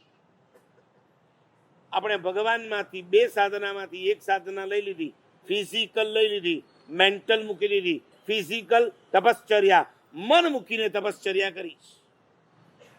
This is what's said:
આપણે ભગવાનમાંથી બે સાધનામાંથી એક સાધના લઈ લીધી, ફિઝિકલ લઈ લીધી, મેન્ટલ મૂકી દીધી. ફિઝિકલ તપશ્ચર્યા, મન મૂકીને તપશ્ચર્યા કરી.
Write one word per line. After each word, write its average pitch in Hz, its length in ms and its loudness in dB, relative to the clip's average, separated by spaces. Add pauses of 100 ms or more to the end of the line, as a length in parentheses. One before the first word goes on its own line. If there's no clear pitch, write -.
(1900)
આપણે 202 260 -2
ભગવાનમાંથી 208 840 -4
બે 196 260 4
સાધનામાંથી 196 800 -4
એક 208 120 -2
સાધના 190 440 -4
લઈ 202 160 -4
લીધી, 175 320 -10 (340)
ફિઝિકલ 208 600 -4
લઈ 220 220 0
લીધી, 175 340 -4 (260)
મેન્ટલ 196 560 2
મૂકી 208 220 -4
દીધી. 185 340 0 (260)
ફિઝિકલ 214 640 0 (220)
તપશ્ચર્યા, 196 720 4 (280)
મન 294 380 2
મૂકીને 220 380 -4
તપશ્ચર્યા 196 640 -2
કરી. 170 260 -14 (1200)